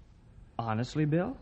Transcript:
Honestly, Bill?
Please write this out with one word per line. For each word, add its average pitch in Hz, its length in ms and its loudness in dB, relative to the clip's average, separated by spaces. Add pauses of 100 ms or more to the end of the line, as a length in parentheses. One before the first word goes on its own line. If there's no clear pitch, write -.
(580)
Honestly, 117 460 0
Bill? 175 380 2